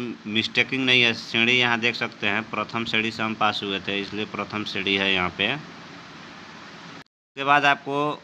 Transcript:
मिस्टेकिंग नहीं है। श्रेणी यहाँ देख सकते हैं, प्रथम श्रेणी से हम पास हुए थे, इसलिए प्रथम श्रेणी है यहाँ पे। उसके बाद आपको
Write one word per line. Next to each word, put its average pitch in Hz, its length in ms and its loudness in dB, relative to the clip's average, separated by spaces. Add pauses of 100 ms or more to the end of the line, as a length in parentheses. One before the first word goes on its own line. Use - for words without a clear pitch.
(280)
मिस्टेकिंग 117 560 0
नहीं 127 180 6
है। 117 120 6
श्रेणी 117 380 2
यहाँ 123 280 4
देख 117 140 2
सकते 117 320 -4
हैं, 104 180 0
प्रथम 113 400 -4
श्रेणी 110 260 0
से 113 120 -4
हम 110 120 -2
पास 104 280 2
हुए 98 180 -2
थे, 98 200 -2
इसलिए 101 260 -6
प्रथम 104 380 -6
श्रेणी 98 300 0
है 98 180 4
यहाँ 92 180 2
पे। 101 220 0
उसके - 1900 -14
बाद 143 200 6
आपको 143 340 2 (260)